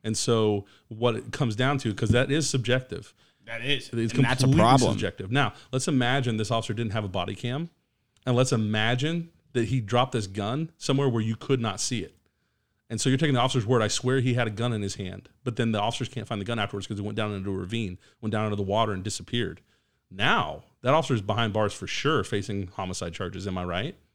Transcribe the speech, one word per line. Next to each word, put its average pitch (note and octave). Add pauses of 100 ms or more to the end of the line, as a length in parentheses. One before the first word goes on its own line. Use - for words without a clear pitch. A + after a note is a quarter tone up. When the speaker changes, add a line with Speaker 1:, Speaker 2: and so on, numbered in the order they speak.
Speaker 1:
And A2
so G#2+ (240)
what A2+
it A2+
comes A#2
down C3
to, A2+
'cause G#2+
that B2
is D3+
subjective. B2 (340)
Speaker 2:
That A2+
is. C3+
Speaker 1:
It's A#2
Speaker 2:
And C3
that's C3
a -
Speaker 1:
completely B2+
Speaker 2:
problem. A#2
Speaker 1:
subjective. F#2+
Now, C3 (180)
let's C3
imagine B2
this A2
officer A2+
didn't A2
have G#2+
a G2
body F#2+
cam, C3+ (560)
and B2
let's B2+
imagine B2 (240)
that A#2
he C3
dropped A#2+
this G#2+
gun A2
somewhere C#3
where A2+
you A2
could C3+
not A2
see A#2
it. D#2+ (760)
And A2+
so -
you're C3
taking D3
the A#2+
officer's B2
word, A#2+
"I G#2
swear B2+
he B2
had A#2+
a G#2+
gun A#2
in G#2+
his G2
hand," F#2+ (140)
but A#2
then A2+
the G#2
officers A2+
can't G#2
find G#2+
the G2
gun A#2
afterwards G2+
'cause G#2
it G2+
went G2+
down G#2+
into G2
a F#2+
ravine, F#2 (220)
went A2
down A2
into G#2
the G2+
water G#2
and F#2+
disappeared. G2+ (500)
Now, G2 (180)
that C3
officer's C#3+
behind G#2
bars G#2+
for -
sure C#3
facing G2
homicide F2+
charges, F2+
am F#2
I F2+
right? F2+ (180)